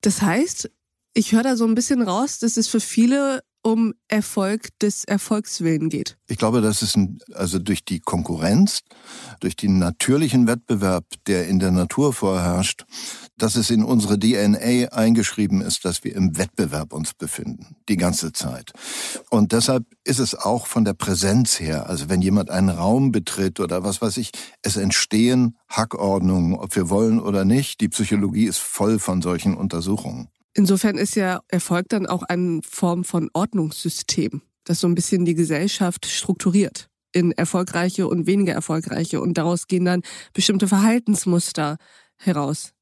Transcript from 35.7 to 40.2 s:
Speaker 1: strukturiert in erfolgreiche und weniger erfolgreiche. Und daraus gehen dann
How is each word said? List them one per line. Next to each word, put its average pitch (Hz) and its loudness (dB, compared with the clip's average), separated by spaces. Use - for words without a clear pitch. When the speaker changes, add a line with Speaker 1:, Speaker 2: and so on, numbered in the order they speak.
Speaker 1:
strukturiert - 0
in 175 2
erfolgreiche 180 -2
und 170 -2
weniger 190 2
erfolgreiche. 165 -4
Und 175 -2
daraus 170 -2
gehen 180 0
dann 180 0